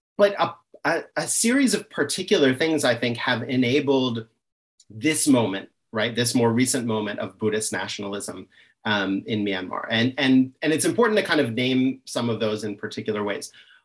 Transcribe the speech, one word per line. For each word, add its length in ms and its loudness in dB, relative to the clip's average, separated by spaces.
But 220 4
a, 140 -2
a, 200 0
a 120 -2
series 440 2
of 160 -2
particular 640 0
things, 320 0
I 120 2
think, 220 -2
have 260 -2
enabled 840 0
this 380 0
moment, 400 2
right? 240 -2
This 180 2
more 180 4
recent 320 2
moment 360 -2
of 180 -8
Buddhist 340 -2
nationalism, 760 -8
um, 420 0
in 180 -2
Myanmar. 460 -4
And, 260 0
and, 360 4
and 100 2
it's 120 0
important 340 2
to 60 4
kind 160 2
of 120 0
name 520 0
some 260 -4
of 80 -4
those 240 -2
in 140 -6
particular 480 -6
ways. 260 -6